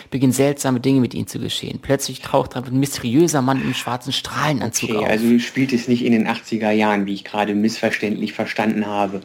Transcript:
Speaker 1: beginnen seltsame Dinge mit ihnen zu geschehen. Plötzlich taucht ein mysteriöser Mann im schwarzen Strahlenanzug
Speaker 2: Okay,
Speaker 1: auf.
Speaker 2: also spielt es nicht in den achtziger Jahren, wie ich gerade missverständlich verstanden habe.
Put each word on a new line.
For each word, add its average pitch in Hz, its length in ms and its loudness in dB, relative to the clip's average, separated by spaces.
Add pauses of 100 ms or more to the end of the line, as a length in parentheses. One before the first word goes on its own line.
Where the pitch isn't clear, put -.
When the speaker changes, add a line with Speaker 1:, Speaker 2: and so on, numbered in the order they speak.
(120)
Speaker 1:
beginnen 127 220 4
seltsame 135 480 2
Dinge 135 180 4
mit 117 140 0
ihnen - 140 -4
zu - 120 -8
geschehen. - 420 -6
Plötzlich 135 380 -2
taucht - 380 -2
ein 127 200 -2
mysteriöser 139 640 2
Mann 131 200 2
im 139 120 -2
schwarzen - 380 -6
Strahlenanzug - 800 -2
Speaker 2:
Okay, 110 100 0
Speaker 1:
auf. 107 100 -2
Speaker 2:
also 117 300 4
spielt 131 320 -2
es 120 160 0
nicht 123 160 2
in 123 80 2
den 110 160 4
achtziger 110 440 -2
Jahren, 107 340 2
wie 98 80 -4
ich 95 100 -8
gerade 104 320 -2
missverständlich 107 800 0
verstanden 107 540 -2
habe. 101 380 -2